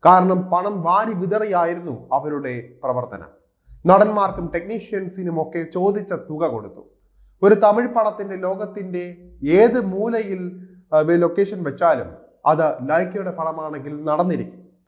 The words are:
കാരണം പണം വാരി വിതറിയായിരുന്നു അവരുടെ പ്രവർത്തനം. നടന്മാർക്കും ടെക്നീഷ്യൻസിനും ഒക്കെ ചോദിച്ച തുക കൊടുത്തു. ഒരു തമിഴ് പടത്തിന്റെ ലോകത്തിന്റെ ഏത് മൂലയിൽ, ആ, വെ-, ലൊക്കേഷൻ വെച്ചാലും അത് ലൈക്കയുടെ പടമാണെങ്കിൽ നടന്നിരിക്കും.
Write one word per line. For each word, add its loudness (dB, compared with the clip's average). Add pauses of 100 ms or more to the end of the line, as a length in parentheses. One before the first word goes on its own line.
കാരണം 6
പണം -2
വാരി 0
വിതറിയായിരുന്നു -2
അവരുടെ -4 (100)
പ്രവർത്തനം. -6 (580)
നടന്മാർക്കും 2
ടെക്നീഷ്യൻസിനും -6
ഒക്കെ -6
ചോദിച്ച -2
തുക -4
കൊടുത്തു. -8 (560)
ഒരു 8
തമിഴ് 4
പടത്തിന്റെ -2
ലോകത്തിന്റെ -8 (320)
ഏത് 6
മൂലയിൽ, -4 (260)
ആ, 6
വെ-, 4
ലൊക്കേഷൻ 0
വെച്ചാലും 0 (320)
അത് 2
ലൈക്കയുടെ -2
പടമാണെങ്കിൽ -8
നടന്നിരിക്കും. -2 (200)